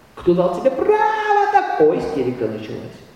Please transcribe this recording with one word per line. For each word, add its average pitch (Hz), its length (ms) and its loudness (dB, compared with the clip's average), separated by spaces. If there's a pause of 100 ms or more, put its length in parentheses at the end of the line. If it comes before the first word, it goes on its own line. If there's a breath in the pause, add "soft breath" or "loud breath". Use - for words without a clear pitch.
(140)
Кто 175 200 0
дал 180 240 0
тебе 262 120 2
право 415 840 0
так? - 280 2
О, - 140 6
истерика 123 520 -4
началась. 107 500 -10 (200)